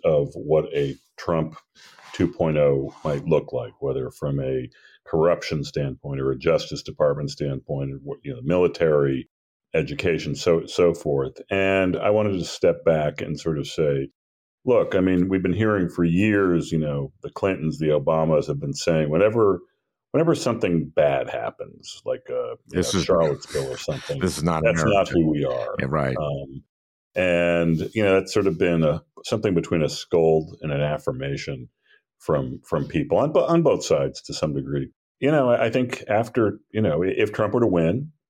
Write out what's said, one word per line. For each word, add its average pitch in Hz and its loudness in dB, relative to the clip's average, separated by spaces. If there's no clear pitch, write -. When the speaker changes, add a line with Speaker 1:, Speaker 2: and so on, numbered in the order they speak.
Speaker 1:
of 73 2
what 73 0
a 69 -2
Trump 80 -4
two 90 0
point 80 0
oh 71 2
might 73 -4
look 76 0
like, - -8
whether 67 -4
from 143 -4
a 127 -4
corruption 82 0
standpoint 69 -6
or 67 -2
a 65 -2
Justice 78 -2
Department 73 -2
standpoint, 69 -6
or, - -10
you 71 -10
know, 60 -14
military, 76 2
education, 78 -2
so, 82 2
so 87 2
forth. 69 -4
And 95 2
I 104 0
wanted 104 2
to 85 -4
step - 0
back 76 2
and 76 -6
sort 78 -4
of 71 -4
say, 69 -2
look, 113 2
I 95 2
mean, 92 2
we've 95 0
been 92 0
hearing 101 0
for 85 -2
years, 92 2
you 82 -2
know, 71 -4
the - -12
Clintons, 73 -2
the 78 0
Obamas 76 2
have 71 -4
been 71 -6
saying 78 0
whenever, 101 2
whenever 160 2
something 90 0
bad 69 2
happens, - -10
like, - -6
uh, 123 -6
you - -12
Speaker 2:
This 87 -2
Speaker 1:
know, 95 2
Speaker 2:
is 80 -2
Speaker 1:
Charlottesville 73 0
or 65 -10
something, 71 -6
Speaker 2:
<laughs> - -2
this 90 -2
is 76 -6
not 82 0
Speaker 1:
"That's 85 2
Speaker 2:
America. 101 2
Speaker 1:
not 95 4
who 82 2
we 71 0
are." 62 -4
Speaker 2:
Yeah, 67 -2
right. 67 0
Speaker 1:
Um, 69 -6
and, 85 2
you 110 2
know, 95 6
that's - -6
sort 101 2
of 90 0
been 85 2
a, 78 2
something 107 0
between 82 0
a 71 0
scold 80 0
and 78 -4
an 71 -2
affirmation 123 -6
from, 67 -2
from 73 -2
people 78 -2
on 143 2
bo-, 165 2
on 170 4
both 107 2
sides - 0
to 82 -12
some 76 -4
degree. 69 -6
You 135 2
know, 135 4
I, 120 4
I 113 2
think 123 -2
after, 107 0
you 107 -2
know, 87 2
i-, 92 0
if 104 0
Trump 104 0
were 123 2
to 113 4
win, 90 0